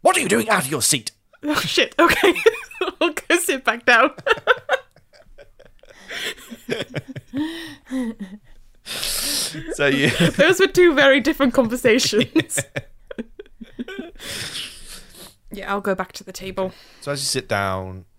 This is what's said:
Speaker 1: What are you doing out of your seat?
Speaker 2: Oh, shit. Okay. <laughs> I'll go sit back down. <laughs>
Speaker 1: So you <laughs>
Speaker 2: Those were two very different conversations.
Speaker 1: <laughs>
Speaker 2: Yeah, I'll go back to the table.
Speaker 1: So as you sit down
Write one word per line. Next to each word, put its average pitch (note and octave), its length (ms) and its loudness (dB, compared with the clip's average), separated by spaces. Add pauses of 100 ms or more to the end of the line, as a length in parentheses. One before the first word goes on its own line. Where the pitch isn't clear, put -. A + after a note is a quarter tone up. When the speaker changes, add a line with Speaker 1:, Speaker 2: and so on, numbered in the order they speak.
Speaker 1:
What - 160 6
are - 20 2
you B3 80 0
doing G#3+ 220 2
out F3+ 160 2
of C3+ 60 -6
your C#3+ 100 -2
seat? B2 300 -2 (340)
Speaker 2:
Oh, D4 140 0
shit. - 400 0
Okay. E4+ 340 4 (340)
<laughs> - 340 -6
I'll E4+ 100 0
go - 260 0
sit C#4+ 280 -2
back A#3 200 -2
down. B3 260 6 (3250)
<laughs> C4 1040 -8 (1300)
Speaker 1:
So C#3+ 140 0
you C#3 220 2
<laughs> E3 220 2
Speaker 2:
Those F4+ 280 4
were F#4+ 80 4
two F4 260 4
very C#4 260 6
different C#4 340 0
conversations. A#3+ 1120 2
Speaker 1:
<laughs> - 40 -20 (2750)
Speaker 2:
Yeah, G3 160 -10
I'll G3+ 100 -2
go G3 120 0
back F#3 200 -6
to - 100 -16
the F#3 80 -18
table. F#3 420 -6 (280)
Speaker 1:
So C#3+ 100 -6
as C#3+ 100 -4
you C#3+ 40 -6
sit B2+ 220 -4
down F#2+ 580 -4 (120)